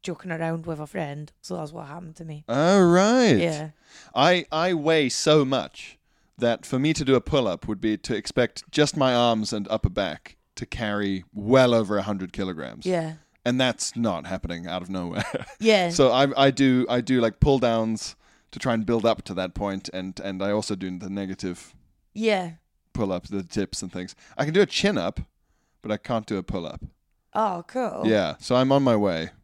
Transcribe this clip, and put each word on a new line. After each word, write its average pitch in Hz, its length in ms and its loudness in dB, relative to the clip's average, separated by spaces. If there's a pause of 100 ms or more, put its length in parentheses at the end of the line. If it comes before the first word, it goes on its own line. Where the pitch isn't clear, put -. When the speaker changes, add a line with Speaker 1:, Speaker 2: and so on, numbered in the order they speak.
Speaker 1:
joking 180 280 -8
around 165 340 -4
with 160 140 -8
a 156 80 -10
friend. 147 420 -8 (120)
So 180 160 -10
that's 156 160 -10
what 156 140 -14
happened 160 280 -16
to 170 80 -18
me. 151 240 -14
Speaker 2:
Oh, 165 340 4
right. 208 560 6
Speaker 1:
Yeah. 156 320 -2 (460)
Speaker 2:
I, 170 380 4
I 175 200 0
weigh 156 360 2
so 151 340 4
much 131 540 -4 (400)
that 117 280 0
for 127 140 -2
me 151 140 2
to 151 100 -2
do 131 120 4
a 120 60 4
pull-up 113 460 0
would 104 140 -6
be 107 160 0
to - 180 -6
expect - 560 -4
just 147 240 2
my 131 180 2
arms 117 380 2
and 101 180 -6
upper 104 200 -2
back 90 460 -6 (200)
to - 100 -12
carry 101 580 -4 (120)
well 123 400 4
over 104 220 2
a 95 40 0
hundred 95 320 -6
kilograms. 78 500 -8
Speaker 1:
Yeah. 165 300 -4 (320)
Speaker 2:
And 127 160 0
that's - 340 -2
not 95 300 -2
happening 85 400 -8
out 90 160 -6
of 90 80 -12
nowhere. 87 340 -6 (180)
<laughs> - 180 -18
Speaker 1:
Yeah. 208 320 2
Speaker 2:
So 139 200 6
I, 139 360 4
I - 40 8
do, 127 380 4
I 123 120 0
do, 123 200 2
like, 113 180 0
pull 139 200 6
downs 113 560 -2 (360)
to - 80 -14
try 123 140 -2
and 110 120 -2
build 117 200 0
up 113 200 2
to 95 100 -10
that 92 180 -4
point, 98 400 -6
and, 92 280 -8
and 95 200 -6
I 98 100 -2
also 107 240 -2
do 92 220 -8
the 95 140 -10
negative 95 640 -8 (400)
Speaker 1:
Yeah. 202 360 -2 (420)
Speaker 2:
pull-ups, 95 360 -4
the 98 140 -6
dips - 400 -6
and 90 80 -12
things. 90 240 -10 (220)
I 143 80 -2
can 156 80 -4
do 196 80 4
a - 40 6
chin 196 320 0
up, 92 220 -4 (640)
but 107 80 -6
I 104 60 -2
can't 113 280 -4
do 104 120 -4
a 95 60 -4
pull-up. - 380 -8 (540)
Speaker 1:
Oh, 196 320 -2
cool. 247 380 -4
Speaker 2:
Yeah, 98 340 2
so - 160 -2
I'm 131 160 4
on 139 120 6
my 120 120 4
way. 87 340 0 (140)